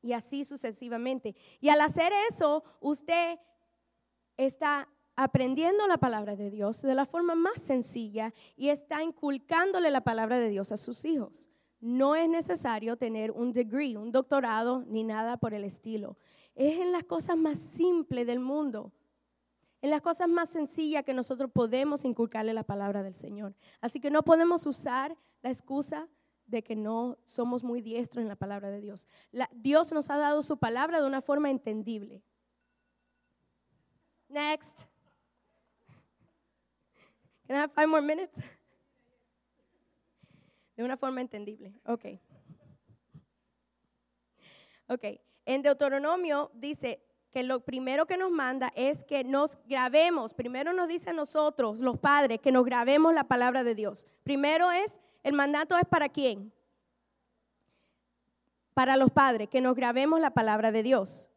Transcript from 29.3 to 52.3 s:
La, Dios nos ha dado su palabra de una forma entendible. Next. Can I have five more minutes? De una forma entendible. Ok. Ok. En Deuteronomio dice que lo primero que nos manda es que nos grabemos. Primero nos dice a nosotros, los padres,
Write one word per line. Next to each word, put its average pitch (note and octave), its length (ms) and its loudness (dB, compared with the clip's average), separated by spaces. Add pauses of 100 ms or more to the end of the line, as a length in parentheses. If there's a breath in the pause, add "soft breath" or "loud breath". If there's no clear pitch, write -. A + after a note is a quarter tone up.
La, B3 220 -4
Dios D4 400 4
nos D4+ 160 -2
ha C#4+ 80 -2
dado D4 240 2
su D4 160 -2
palabra C#4+ 460 0
de C#4 40 2
una C4+ 140 -2
forma C#4+ 300 0
entendible. A3 720 -6 (2000)
Next. D4 580 -4 (2500 soft breath)
Can C4 100 -4
I C#4+ 40 2
have D4 140 -4
five D#4 140 4
more D#4 120 4
minutes? D#4 420 -4 (2250 soft breath)
De A3+ 60 -8
una B3+ 140 -4
forma C4 240 -4
entendible. G#3 520 -12 (140)
Ok. A#3 200 -4 (2750 loud breath)
Ok. A#3+ 160 -6 (400)
En C4+ 180 -2
Deuteronomio C#4+ 920 0
dice A#3+ 460 -8 (300)
que B3+ 140 -4
lo B3+ 160 -2
primero C4 460 -2
que F#4 100 -2
nos F#4 160 0
manda C4 420 -2
es C#4 300 0
que C#4 180 -2
nos C4+ 340 0 (100)
grabemos. C4 680 2
Primero B3+ 380 -4
nos F4+ 160 0
dice E4+ 220 -4
a - 20 -2
nosotros, D4+ 680 0
los B3 200 0
padres, C#4 420 4